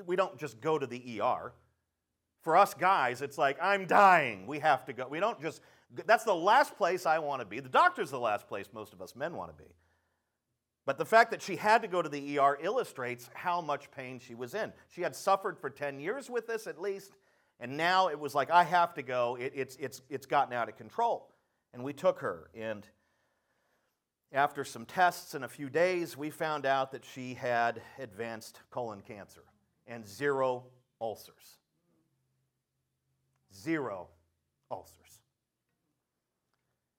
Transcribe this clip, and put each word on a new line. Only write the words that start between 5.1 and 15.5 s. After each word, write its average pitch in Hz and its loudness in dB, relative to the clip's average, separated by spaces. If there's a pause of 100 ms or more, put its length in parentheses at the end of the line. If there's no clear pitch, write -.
don't 208 -2
just, 147 -8 (440)
that's 220 6
the 214 4
last 214 4
place 180 0
I 160 4
want 143 -4
to 113 -10
be. 104 -10
The 135 -12
doctor's 262 2
the 131 -6
last 107 0
place 101 -8
most 107 -12
of 92 -16
us 90 -16
men 147 -8
want 85 -12
to - -20
be. - -20 (1160)
But 135 0
the 165 -2
fact 226 6
that 170 -6
she 202 -6
had 214 4
to 220 -6
go 180 0
to 156 -2
the 143 -6
E 143 2
R 139 6
illustrates 147 -4
how 175 -4
much 143 -6
pain 127 -12
she 120 -18
was 123 -8
in. 202 -6 (160)
She 175 -8
had 156 -4
suffered 190 -2